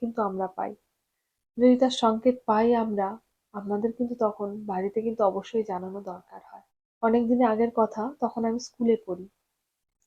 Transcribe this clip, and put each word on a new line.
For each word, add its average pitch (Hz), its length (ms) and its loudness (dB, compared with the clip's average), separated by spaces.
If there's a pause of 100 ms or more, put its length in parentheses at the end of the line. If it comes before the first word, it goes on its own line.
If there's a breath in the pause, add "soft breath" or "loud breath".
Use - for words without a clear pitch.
কিন্তু 233 220 -4
আমরা 190 240 -4
পাই। 196 280 -8 (840)
যদি 247 180 8
তার 254 140 4
সংকেত 240 460 2 (100)
পাই 226 280 4
আমরা, 214 440 -2 (340)
আপনাদের 208 400 -4
কিন্তু 240 220 -4
তখন 208 520 -4
বাড়িতে 202 360 -4
কিন্তু 226 220 0
অবশ্যই 196 380 0
জানানো 190 380 -6
দরকার 180 440 -14
হয়। - 160 -20 (420)
অনেক 226 260 4
দিন 247 160 4
আগের 226 300 2
কথা, 220 460 -2
তখন 233 240 -2
আমি 226 160 -2
স্কুলে 233 360 0 (100)
পড়ি। 185 220 -8 (800)